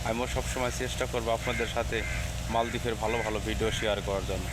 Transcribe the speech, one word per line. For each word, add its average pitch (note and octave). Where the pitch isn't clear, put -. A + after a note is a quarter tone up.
আমিও A#2
সবসময় B2
চেষ্টা B2+
করব A#2+
আপনাদের A2+
সাথে A#2
মালদ্বীপের A#2
ভালো A2
ভালো G#2+
ভিডিও A2
শেয়ার G#2
করার G2
জন্য। F#2